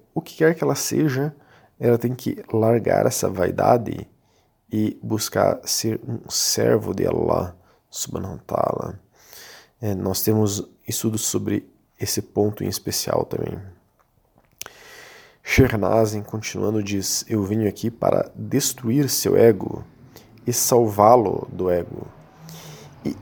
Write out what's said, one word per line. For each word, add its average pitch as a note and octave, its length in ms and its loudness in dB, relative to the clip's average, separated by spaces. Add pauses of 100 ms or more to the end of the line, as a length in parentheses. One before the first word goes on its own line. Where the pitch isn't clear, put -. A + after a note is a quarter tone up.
(120)
o - 120 -6
que - 140 -18
quer D#3+ 180 4
que E3 80 -4
ela C#3 100 2
seja, C#3 640 0 (440)
ela A#2+ 200 4
tem B2 160 -2
que - 360 -6
largar A2 540 2
essa - 240 0
vaidade F#2+ 800 0 (640)
e G#2+ 320 -2
buscar G#2+ 600 0
ser - 440 -4
um A#2 200 -8
servo G#2+ 680 0
de F2+ 100 -2
Allah E2 500 0 (360)
subhanahu - 420 -8
wa - 60 -14
ta'ala. - 600 -4 (800)
É, G#2 140 -2
nós F#2+ 300 -4
temos G#2+ 440 2 (200)
estudos A2+ 340 -4
sobre G2+ 500 -4 (280)
esse G#2 240 -4
ponto G#2 400 -2
em G2 40 -2
especial - 580 -2
também. - 340 -8 (1900)
Sheikh A#2+ 300 4
Nazim, G#2 480 0
continuando, G#2+ 580 -4
diz, G2+ 460 -4
"Eu G#2+ 160 0
venho G#2 240 0
aqui G#2+ 240 -4
para - 420 0
destruir B2 760 -2
seu F#2+ 260 0
ego G2+ 480 4 (640)
e A#2+ 60 -2
salvá-lo A2 1000 4
do F#2 180 -2
ego." - 380 -2 (960)
E - 180 -6